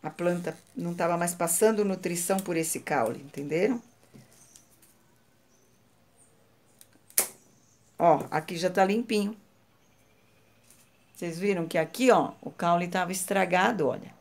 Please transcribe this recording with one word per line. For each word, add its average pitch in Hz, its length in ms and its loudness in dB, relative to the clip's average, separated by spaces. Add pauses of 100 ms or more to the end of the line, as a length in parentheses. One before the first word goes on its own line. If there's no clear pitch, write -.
A 156 80 -8
planta 175 460 -4 (200)
não 170 180 -6
tava 175 220 0
mais 175 180 -2
passando 208 500 2
nutrição 185 540 -2
por 180 180 -4
esse 160 240 -2
caule, 123 400 -2
entenderam? 151 600 -2 (4000)
Ó, 165 220 6 (100)
aqui 156 260 -4
já 180 140 0
tá 190 140 4
limpinho. 208 520 -2 (1800)
Vocês 170 220 -8
viram 180 280 0
que 170 120 -2
aqui, 233 320 2
ó, 180 300 6
o - 100 -10
caule 175 380 0
tava 180 240 -2
estragado, 185 760 2
olha. - 320 -6